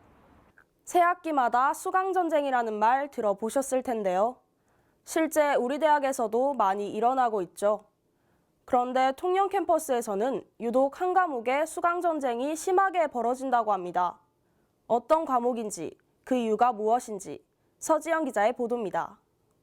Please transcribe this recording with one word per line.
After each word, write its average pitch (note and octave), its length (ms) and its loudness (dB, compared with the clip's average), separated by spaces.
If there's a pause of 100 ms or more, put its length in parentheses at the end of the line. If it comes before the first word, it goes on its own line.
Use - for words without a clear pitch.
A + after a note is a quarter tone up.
(840)
새 - 140 2
학기마다 D4 760 2
수강 F#4 400 -2
전쟁이라는 C#4+ 600 0
말 B3+ 380 0
들어보셨을 A#3 720 -2
텐데요. G#3+ 540 0 (680)
실제 D4+ 500 2
우리 B3 240 0
대학에서도 C4+ 760 2
많이 G#3 380 0
일어나고 A#3 500 2
있죠. G3+ 440 -2 (800)
그런데 B3+ 500 2
통영 F#4+ 320 0
캠퍼스에서는 C4+ 960 -2 (160)
유독 C4 400 0
한 F4+ 140 0
과목의 C#4+ 520 0
수강 F4 360 -2
전쟁이 D4 560 -2
심하게 F#4 500 2
벌어진다고 A#3+ 640 -2
합니다. F3+ 480 -2 (680)
어떤 D#4 380 2
과목인지, A#3 720 -2 (280)
그 C4 100 0
이유가 A#3 380 2
무엇인지 G#3+ 680 -4 (380)
서지영 D#4+ 460 0
기자의 A3 260 2
보도입니다. G#3+ 680 -4 (460)